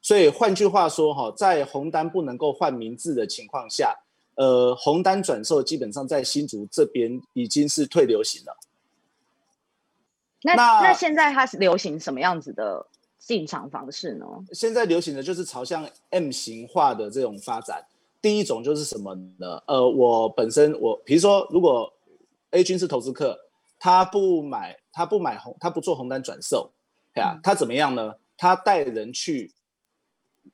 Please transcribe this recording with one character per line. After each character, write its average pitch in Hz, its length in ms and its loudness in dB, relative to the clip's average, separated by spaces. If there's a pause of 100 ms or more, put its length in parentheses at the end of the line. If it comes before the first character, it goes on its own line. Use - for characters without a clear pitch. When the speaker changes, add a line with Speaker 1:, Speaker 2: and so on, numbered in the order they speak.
Speaker 1:
所 208 120 4
以 170 140 8
换 196 240 2
句 202 140 2
话 180 200 4
说 156 260 0
哈， 120 220 -4
在 170 300 2
红 143 240 -8
单 156 180 -2
不 170 140 -4
能 123 160 -8
够 143 160 0
换 156 180 0
名 117 240 -8
字 156 200 -6
的 113 100 0
情 107 220 -12
况 123 200 -10
下， 117 300 -2 (380)
呃， 123 400 4
红 151 260 0
单 190 220 2
转 113 200 -4
售 143 200 2
基 156 140 -4
本 117 140 -6
上 135 160 -8
在 139 160 -2
新 143 240 -4
竹 104 240 -10
这 151 140 2
边 123 340 -4 (140)
已 120 140 -4
经 147 200 0
是 143 200 -2
退 160 180 4
流 110 180 2
行 - 220 -8
了。 - 100 -16 (1900)
Speaker 2:
那， 349 100 4
Speaker 1:
那 415 260 8
Speaker 2:
那 381 120 8
现 320 220 0
在 302 160 4
它 262 140 2
是 208 120 -10
流 185 200 4
行 160 200 -6
什 160 160 -8
么 131 60 -6
样 175 200 0
子 139 120 -14
的 104 340 -6 (320)
进 185 300 -4
场 143 220 -10
方 139 200 -12
式 165 260 -10
呢？ - 100 -16 (260)
Speaker 1:
现 226 220 -2
在 233 100 2
流 170 160 2
行 165 160 -6
的 135 80 -8
就 180 100 -6
是 175 120 -6
朝 127 180 -10
向 156 240 -8 (220)
M 175 200 -2
型 117 380 -10
化 143 260 2
的 104 160 -6
这 127 120 -4
种 107 160 -4
发 120 240 -8
展。 - 200 -10 (400)
第 214 180 2
一 202 40 0
种 117 180 -4
就 147 140 0
是 147 80 -6
什 117 160 -8
么 95 160 -10 (220)
呢？ 90 300 -12
呃， 131 200 4
我 117 400 4
本 113 240 -2
身 147 300 4
我， 113 240 -2
比 139 80 0
如 170 80 6
说 196 280 4
如 165 120 2
果 123 320 2 (580)
A 180 100 4
君 185 160 2
是 180 80 -2
投 151 140 -2
资 127 140 -8
客， 131 260 -4 (400)
他 185 240 6
不 185 380 2
买， 110 360 -10 (140)
他 170 140 -4
不 214 120 0
买 131 200 -2
红， - 240 -16
他 - 80 -2
不 151 100 -6
做 160 160 -2
红 127 140 -10
单 131 120 -6
转 69 200 -12
售， - 280 -2 (440)
对 110 100 -2
啊， 151 140 -2
Speaker 2:
嗯。 - 40 -20
Speaker 1:
他 196 140 2
怎 147 100 0
么 117 80 -6
样 135 220 0
呢？ 110 180 -6 (220)
他 - 180 2
带 196 260 2
人 117 340 -6
去 131 360 -6 (1040)